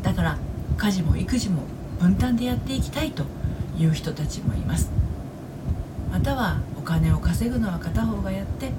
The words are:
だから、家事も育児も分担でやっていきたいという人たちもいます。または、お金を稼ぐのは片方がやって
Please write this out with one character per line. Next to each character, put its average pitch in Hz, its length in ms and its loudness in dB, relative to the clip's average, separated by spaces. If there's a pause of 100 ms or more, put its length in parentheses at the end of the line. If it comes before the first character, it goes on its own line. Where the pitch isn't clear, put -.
だ 190 100 4
か 180 80 2
ら、 160 160 2 (400)
家 208 140 2
事 185 120 2
も - 140 4
育 - 200 2
児 214 120 0
も 156 140 2 (360)
分 185 160 8
担 247 200 4
で 233 100 0
や 247 100 0
っ - 20 0
て - 160 -4
い 262 80 0
き - 100 -2
た 302 120 0
い 294 80 0
と 151 120 -4 (540)
い 160 80 4
う 160 80 6
人 147 200 -2
た 151 120 -2
ち - 160 -4
も - 120 0
い - 60 -2
ま - 180 0
す。 - 140 2 (1200)
ま 180 80 0
た - 160 2
は、 196 240 0 (180)
お - 40 -10
金 160 300 2
を 156 80 6
稼 196 300 2
ぐ 247 100 0
の 214 100 2
は 170 100 -2
片 220 260 0
方 208 160 -2
が 190 100 -2
や 196 120 -4
っ - 20 -6
て 262 340 -4